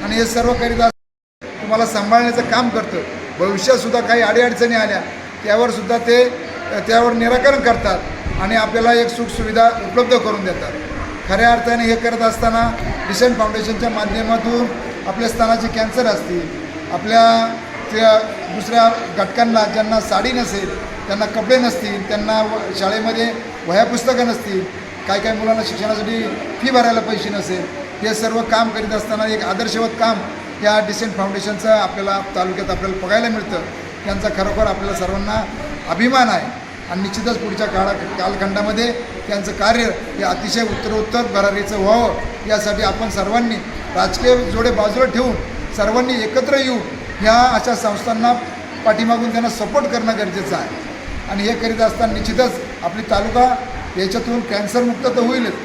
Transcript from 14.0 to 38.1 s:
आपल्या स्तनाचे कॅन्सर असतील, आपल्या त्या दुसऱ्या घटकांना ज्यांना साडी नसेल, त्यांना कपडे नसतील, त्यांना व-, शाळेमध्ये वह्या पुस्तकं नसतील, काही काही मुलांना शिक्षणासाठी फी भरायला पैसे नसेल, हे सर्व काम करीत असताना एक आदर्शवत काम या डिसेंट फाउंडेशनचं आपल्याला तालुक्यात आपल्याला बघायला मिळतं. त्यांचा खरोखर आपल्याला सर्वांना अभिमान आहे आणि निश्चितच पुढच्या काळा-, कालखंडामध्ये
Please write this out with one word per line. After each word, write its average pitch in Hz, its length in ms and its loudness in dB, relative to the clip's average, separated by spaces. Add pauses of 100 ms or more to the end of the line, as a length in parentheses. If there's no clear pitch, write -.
आपल्या 208 220 -2
स्तनाचे 226 380 2
कॅन्सर 233 380 0
असतील, 175 360 0 (500)
आपल्या 226 640 4 (400)
त्या 220 240 6 (360)
दुसऱ्या 226 340 4 (280)
घटकांना 226 460 2
ज्यांना 214 360 0
साडी 214 320 0
नसेल, 202 480 -2 (280)
त्यांना 208 180 0
कपडे 220 320 2
नसतील, 208 500 -2
त्यांना 214 340 0
व-, 214 380 -2
शाळेमध्ये 220 540 0 (340)
वह्या 196 180 4
पुस्तकं 240 420 0
नसतील, 196 580 -4 (220)
काही 202 140 0
काही 220 180 -2
मुलांना 220 240 2
शिक्षणासाठी 214 600 -2 (380)
फी 262 100 0
भरायला 233 280 4
पैसे 214 300 -2
नसेल, 180 360 -4 (360)
हे 214 120 0
सर्व 226 280 0
काम 226 280 2
करीत 214 200 -4
असताना 214 360 -2
एक 214 200 -2
आदर्शवत 220 440 0 (100)
काम 226 180 2 (460)
या 208 160 4
डिसेंट 214 360 -4
फाउंडेशनचं 202 540 -4
आपल्याला 196 500 2 (160)
तालुक्यात 185 340 -2
आपल्याला 185 360 -2
बघायला 226 240 2
मिळतं. 214 320 -4 (440)
त्यांचा 202 240 -2
खरोखर 208 380 0
आपल्याला 196 300 -4
सर्वांना 196 480 -2 (440)
अभिमान 240 400 4
आहे - 360 -4 (260)
आणि 185 100 -4
निश्चितच 208 360 -4
पुढच्या 208 300 -4
काळा-, 196 260 0
कालखंडामध्ये 202 960 -2 (360)